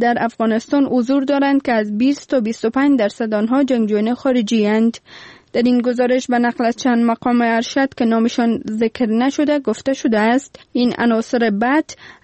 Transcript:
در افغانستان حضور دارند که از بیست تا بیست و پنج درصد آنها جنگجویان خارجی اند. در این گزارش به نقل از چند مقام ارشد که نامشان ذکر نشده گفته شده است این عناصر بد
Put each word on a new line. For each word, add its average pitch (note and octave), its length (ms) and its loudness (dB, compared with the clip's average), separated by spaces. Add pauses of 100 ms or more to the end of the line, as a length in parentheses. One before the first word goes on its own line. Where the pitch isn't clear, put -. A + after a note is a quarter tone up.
در A#3+ 180 2
افغانستان A3+ 680 0
حضور B3+ 380 0
دارند C#4 380 0
که B3 100 -2
از G#3+ 260 -2
بیست C4+ 320 -2
تا C4 100 2
بیست A3+ 240 -4
و A3+ 60 -2
پنج C#4 280 2
درصد G#3+ 360 -2
آنها A3+ 300 0
جنگجویان A3 500 0
خارجی A#3 520 0
اند. A3 320 0 (540)
در - 100 0
این B3 180 2
گزارش B3 460 0
به B3 120 0
نقل A#3+ 260 0
از A#3 120 -2
چند A#3 280 0
مقام A#3+ 380 0
ارشد A#3 520 -2
که - 100 -2
نامشان A3+ 640 0
ذکر A3 360 -2
نشده C4+ 520 0
گفته C4+ 340 -4
شده A3+ 260 0
است A#3 540 -2
این B3 260 0
عناصر A3+ 520 0 (120)
بد C#4+ 220 2 (400)